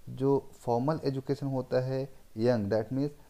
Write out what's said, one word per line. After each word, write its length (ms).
जो 460
formal 500
education 420
होता 380
है 280
young, 360
that 200
means 180